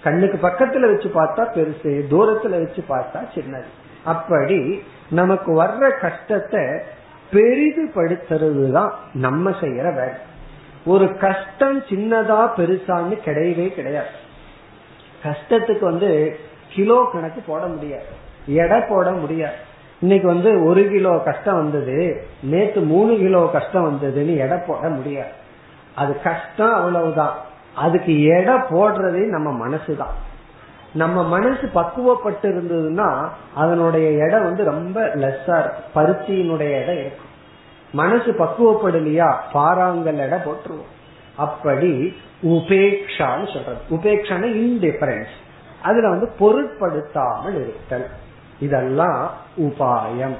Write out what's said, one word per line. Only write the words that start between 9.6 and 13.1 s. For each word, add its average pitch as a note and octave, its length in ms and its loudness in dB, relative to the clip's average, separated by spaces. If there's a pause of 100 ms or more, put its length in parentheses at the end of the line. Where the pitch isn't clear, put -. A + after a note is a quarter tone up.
வேலை. B2+ 260 -6 (680)
ஒரு F#3+ 200 6 (120)
கஷ்டம் C4+ 680 0
சின்னதா G#3+ 560 0 (120)
பெருசான்னு F3+ 680 -2